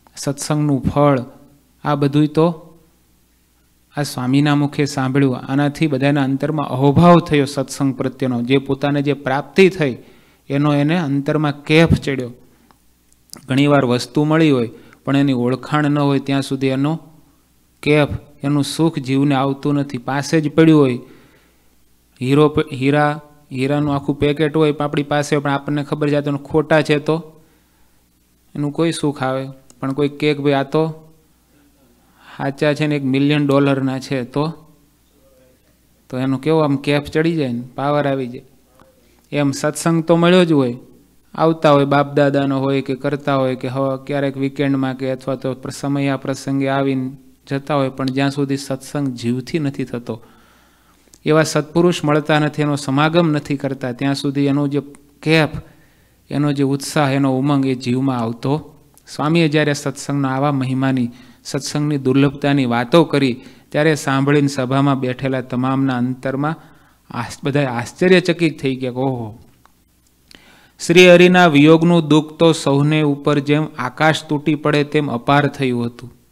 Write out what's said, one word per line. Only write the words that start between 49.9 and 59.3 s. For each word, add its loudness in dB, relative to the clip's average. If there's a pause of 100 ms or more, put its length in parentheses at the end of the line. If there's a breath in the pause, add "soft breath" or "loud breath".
એવા 4
સત્પુરુષ 0
મળતા 2
નથી, -2
એનો 0
સમાગમ 2
નથી -2
કરતા, -6
ત્યાં -2
સુધી -2
એનો 0
જે -2 (400)
કેફ, 2 (800 soft breath)
એનો -2
જે 0
ઉત્સાહ, -2
એનો 0
ઉમંગ 0
એ -2
જીવમાં -2
આવતો. -4 (340)
સ્વામીએ 0